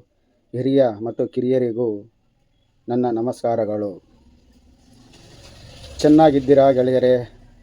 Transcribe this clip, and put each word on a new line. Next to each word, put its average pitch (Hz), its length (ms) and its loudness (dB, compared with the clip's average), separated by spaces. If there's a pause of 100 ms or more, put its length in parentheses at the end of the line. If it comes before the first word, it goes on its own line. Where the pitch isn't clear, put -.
(520)
ಹಿರಿಯ 135 320 0 (180)
ಮತ್ತು 117 260 -6
ಕಿರಿಯರಿಗೂ 120 840 -4 (760)
ನನ್ನ 123 220 -2
ನಮಸ್ಕಾರಗಳು. 110 920 -6 (2000)
ಚೆನ್ನಾಗಿದ್ದೀರಾ 139 720 4
ಗೆಳೆಯರೇ? 127 640 0 (300)